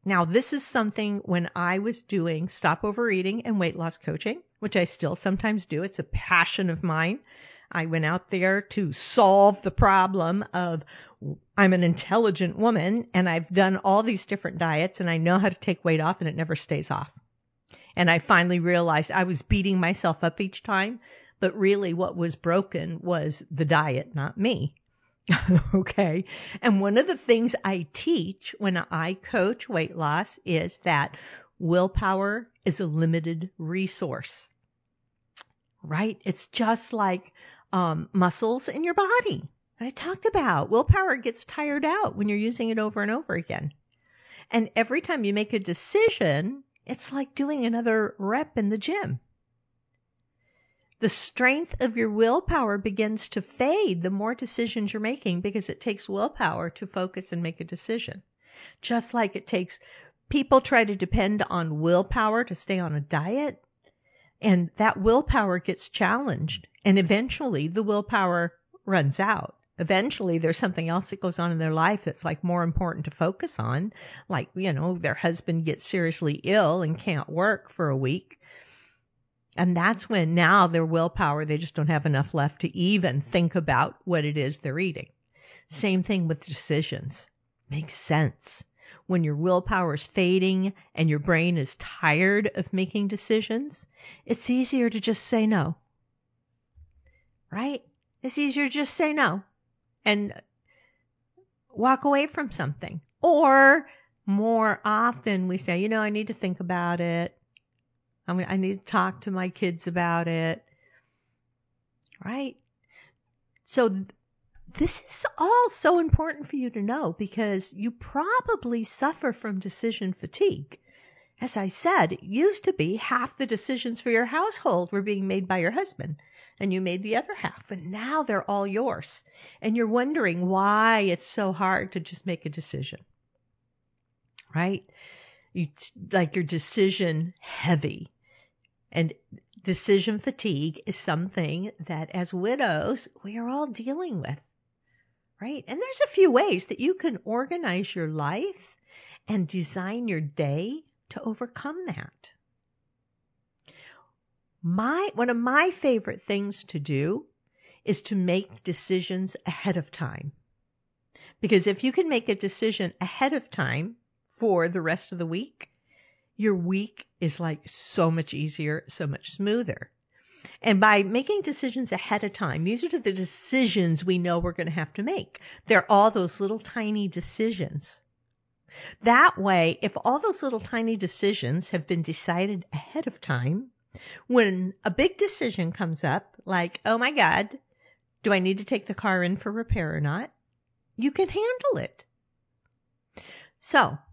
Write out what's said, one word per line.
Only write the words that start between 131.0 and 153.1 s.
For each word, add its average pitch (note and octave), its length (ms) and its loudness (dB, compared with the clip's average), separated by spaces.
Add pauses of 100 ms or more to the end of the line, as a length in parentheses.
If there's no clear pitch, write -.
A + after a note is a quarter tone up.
it's F3+ 260 0
so G3 260 -2
hard F#3+ 400 0
to F#3 80 -4
just - 240 -16
make F3 220 -6
a D#3 40 -6
decision, C#3 500 -10 (1500)
right? F3+ 300 -2 (680)
You F3 140 -2
t-, - 260 -18 (200)
like, F3+ 220 2
your F3+ 100 0
decision F3 960 0
heavy. - 720 -2 (800)
And E3 220 0 (500)
decision G3 560 0
fatigue D#3+ 680 -4
is G3+ 100 -6
something F3 760 -4 (100)
that D#3+ 320 -8
as F3+ 220 -6
widows, G#3+ 760 -2 (140)
we G#3 160 -12
are A#3 100 -6
all C#4+ 180 -4
dealing C4 540 -8
with, C#3 180 -8 (1040)
right? C4 260 -10
And D4+ 140 -8
there's C5 240 -6
a C#5+ 100 -4
few F#4+ 160 8
ways A#3+ 360 2
that - 140 -8
you E4 140 0
can C#4+ 300 -4
organize A#3+ 680 -4
your E3 140 -4
life D#3+ 680 -6 (520)
and G3 180 0
design F#3+ 640 -6
your E3 120 -2
day D#3+ 640 -4 (260)
to - 120 -12
overcome B3 640 -8
that. - 420 -12 (2250)